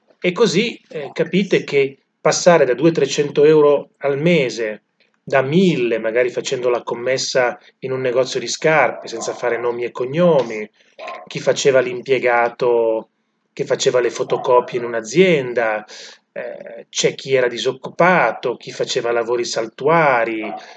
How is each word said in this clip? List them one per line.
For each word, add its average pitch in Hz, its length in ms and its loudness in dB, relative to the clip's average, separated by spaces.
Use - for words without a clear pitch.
E 180 120 -2
così, 202 480 0
eh, 147 240 -10
capite 175 500 0
che 135 340 0
passare 160 440 2
da 123 100 2
due, 151 160 2
trecento 147 520 0
euro 147 540 4
al 139 240 -2
mese, 117 640 0
da 135 180 0
mille, 135 560 2
magari 113 320 0
facendo 123 400 -4
la 117 140 0
commessa 123 760 -2
in 135 120 -8
un 131 100 -4
negozio 127 380 0
di 120 80 -6
scarpe, 143 600 0
senza 113 260 -6
fare 117 240 -2
nomi 120 260 -4
e 117 80 -4
cognomi, 127 800 0
chi - 140 -10
faceva 131 400 2
l'impiegato, 120 1300 0
che - 140 -6
faceva 123 340 0
le 120 120 0
fotocopie 123 640 0
in 117 80 -6
un'azienda, 120 1000 0
eh, - 560 -14
c'è - 240 -2
chi 135 200 -6
era 123 160 4
disoccupato, 127 1080 0
chi - 160 -16
faceva 120 400 -4
lavori 120 320 0
saltuari, 120 1000 0